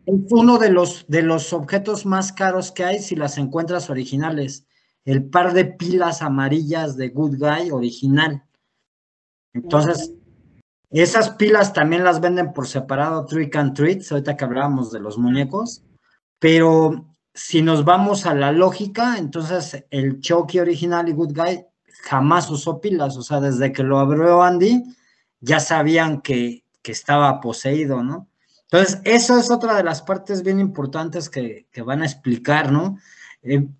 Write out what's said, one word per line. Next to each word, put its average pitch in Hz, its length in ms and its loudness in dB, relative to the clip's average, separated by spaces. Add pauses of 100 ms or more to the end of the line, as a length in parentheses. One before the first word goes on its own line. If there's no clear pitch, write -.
es 190 260 -2
uno 233 280 6
de 214 100 4
los, 175 400 2
de 160 120 2
los 160 300 0
objetos 196 540 -4
más 190 260 0
caros 185 400 -2
que 185 140 -6
hay 196 140 -2
si 185 180 -6
las 147 200 -4
encuentras 165 520 -4
originales, 139 760 -6 (380)
el 135 220 0
par 180 260 2
de 180 140 4
pilas 170 560 -2
amarillas 147 720 -2
de 131 140 -6
Good 139 300 -4
Guy 156 320 -2
original. 135 760 0 (1080)
Entonces, 151 600 -2 (760)
esas 175 420 2
pilas 208 420 4
también 165 300 0
las 170 180 2
venden 175 320 0
por 135 140 -8
separado, 143 580 -4
Trick 151 300 -4
and 139 200 0
Treats, 175 360 0
ahorita 139 260 -4
que 139 80 -4
hablábamos 127 460 -2
de 110 80 -10
los 107 180 -10
muñecos, 139 640 -2 (560)
pero 160 720 4 (200)
si - 280 -2
nos 160 220 2
vamos 190 420 2
a 165 80 0
la 139 180 0
lógica, 202 680 0
entonces 160 720 -8
el 135 320 -4
Chucky 175 380 0
original 170 500 -2
y 160 40 -2
Good 151 220 -2
Guy 175 300 -4 (380)
jamás 147 460 2
usó 156 300 -6
pilas, 147 380 -2
o 123 40 -12
sea, 143 180 -4
desde 135 340 0
que 135 100 -2
lo 139 160 2
abrió 156 420 4
Andy, 180 420 4 (580)
ya 147 180 2
sabían 156 640 0
que, 120 420 -4 (180)
que - 120 -14
estaba 143 480 2
poseído, 135 640 -4
¿no? 160 240 -8 (440)
Entonces, 190 320 2
eso 233 340 4
es 240 140 2
otra 233 240 0
de 190 80 2
las 160 180 -4
partes 190 400 -4
bien 196 180 0
importantes 160 680 -6
que, 120 420 -10
que 120 100 -16
van 135 200 -4
a 160 40 -2
explicar, 139 640 -2
¿no? 185 260 0 (460)
Eh, 143 220 0 (140)